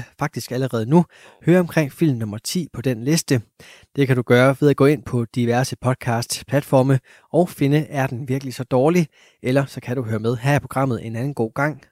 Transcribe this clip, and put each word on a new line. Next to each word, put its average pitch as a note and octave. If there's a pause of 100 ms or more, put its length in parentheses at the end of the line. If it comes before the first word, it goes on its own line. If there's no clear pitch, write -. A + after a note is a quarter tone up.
(200)
faktisk -
allerede A#2+
nu D#3+ (400)
høre F3
omkring D#3+
film D3
nummer G#2+
ti E3+
på A#2
den A#2
liste. C#3+ (540)
Det C#3
kan B2+
du B2+
gøre B2+
ved D3
at C3+
gå C3+
ind D3
på A#2+ (100)
diverse A#2+
podcast-platforme C3 (340)
og F3
finde C#3+ (120)
Er C#3
den C3
virkelig C3+
så C3
dårlig?, D3+ (360)
eller C3
så -
kan B2
du C3
høre A2
med A2+
her C#3
i C3+
programmet C3
en A2+
anden C3+
god A#2
gang, C#3+ (100)